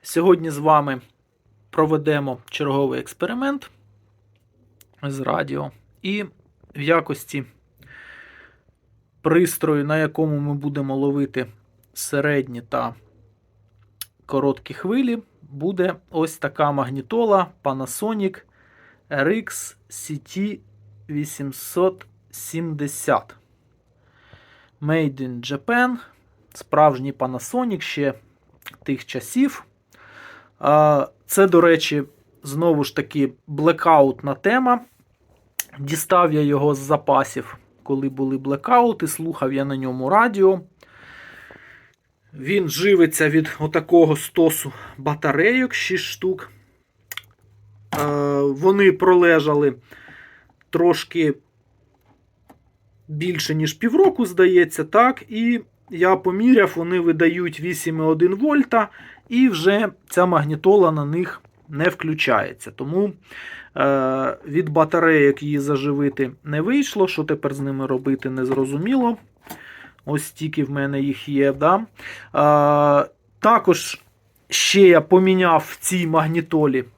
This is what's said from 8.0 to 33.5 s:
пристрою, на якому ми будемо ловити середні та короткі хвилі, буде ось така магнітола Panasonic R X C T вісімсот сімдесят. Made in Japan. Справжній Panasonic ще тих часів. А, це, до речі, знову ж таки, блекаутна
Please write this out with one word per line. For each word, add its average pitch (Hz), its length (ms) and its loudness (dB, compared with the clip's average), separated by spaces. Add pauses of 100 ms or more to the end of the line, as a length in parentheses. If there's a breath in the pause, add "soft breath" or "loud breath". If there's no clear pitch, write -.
пристрою, 160 640 0
на 151 140 -2
якому 156 400 -2
ми 143 160 -4
будемо 139 420 -6
ловити 139 500 -2 (480)
середні 139 680 -4
та 120 320 -6 (1300)
короткі 139 480 -4
хвилі, 233 440 -2 (240)
буде 180 520 -4 (160)
ось 160 260 -4
така 147 360 -4
магнітола 175 720 0 (160)
Panasonic 190 800 -6 (680 soft breath)
R 143 160 -2
X - 500 -6 (140)
C - 220 -14
T 196 460 -8 (520)
вісімсот 147 960 -6 (240)
сімдесят. 151 1040 -6 (1500 soft breath)
Made 147 400 -2
in 123 180 -8
Japan. 233 560 -2 (580 loud breath)
Справжній 139 580 2
Panasonic 180 680 -6
ще 143 340 -4 (680)
тих - 240 -6
часів. - 580 -4 (960 loud breath)
А, 151 480 2 (200)
це, 196 200 4
до 170 140 6
речі, 165 420 2 (400)
знову 147 420 0
ж - 120 -8
таки, 139 360 -4 (140)
блекаутна 147 880 2